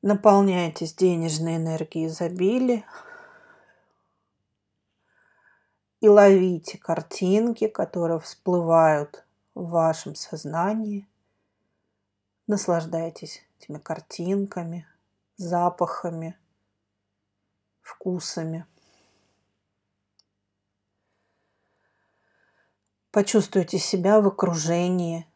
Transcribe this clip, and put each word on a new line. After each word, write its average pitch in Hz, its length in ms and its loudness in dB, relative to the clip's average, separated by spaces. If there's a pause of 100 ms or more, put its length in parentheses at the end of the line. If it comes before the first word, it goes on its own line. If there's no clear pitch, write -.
Наполняйтесь 196 920 2
денежной 165 640 0
энергией 160 480 -4
изобилия 190 760 -2 (3250)
и 220 80 6
ловите 196 680 6
картинки, 196 920 -2
которые 165 500 -4
всплывают 165 1040 0 (300)
в 175 140 -10
вашем 160 480 -2
сознании. 202 920 -6 (1400)
Наслаждайтесь 165 960 -4 (160)
этими 151 180 -14
картинками, 175 1080 -8 (480)
запахами, 175 1000 -4 (1400)
вкусами. 165 880 -8 (4000)
Почувствуйте 196 680 0
себя 196 420 2
в 202 60 2
окружении 170 1080 -2